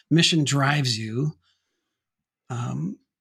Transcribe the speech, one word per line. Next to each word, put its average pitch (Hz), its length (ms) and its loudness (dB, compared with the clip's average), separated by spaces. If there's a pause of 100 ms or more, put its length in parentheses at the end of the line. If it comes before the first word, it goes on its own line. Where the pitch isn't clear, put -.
(100)
Mission 160 340 4
drives 135 540 0
you. 117 340 -4 (1200)
Um, 127 480 -6 (220)